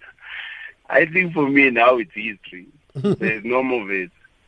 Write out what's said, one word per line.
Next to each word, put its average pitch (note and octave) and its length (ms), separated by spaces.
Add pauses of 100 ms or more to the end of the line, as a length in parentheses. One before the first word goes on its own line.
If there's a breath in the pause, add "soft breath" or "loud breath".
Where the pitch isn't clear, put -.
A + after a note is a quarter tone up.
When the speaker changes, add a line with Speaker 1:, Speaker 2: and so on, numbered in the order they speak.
(880 loud breath)
Speaker 1:
<laughs> C3+ 120
I - 60
think F3 280
for D3 140
me C#3 220
now A#2+ 280
it's G2+ 160
history. F#2+ 540 (120)
Speaker 2:
<laughs> - 140
Speaker 1:
There's A2 500
no B2 180
more B2+ 220
Wits. F#2 280 (360)